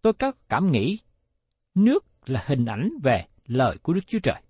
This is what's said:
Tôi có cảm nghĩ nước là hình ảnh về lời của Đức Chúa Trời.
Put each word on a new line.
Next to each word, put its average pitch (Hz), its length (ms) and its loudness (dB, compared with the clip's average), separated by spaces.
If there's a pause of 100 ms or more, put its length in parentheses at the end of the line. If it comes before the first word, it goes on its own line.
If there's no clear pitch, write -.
Tôi 220 100 4
có 269 200 -2 (160)
cảm 180 220 2
nghĩ 139 280 0 (760)
nước 240 300 4 (220)
là 127 200 -4
hình 131 180 0
ảnh 113 260 -4 (120)
về 117 240 0 (180)
lời 120 380 0
của 160 100 -2
Đức 185 140 -2
Chúa 110 160 -4
Trời. - 280 -2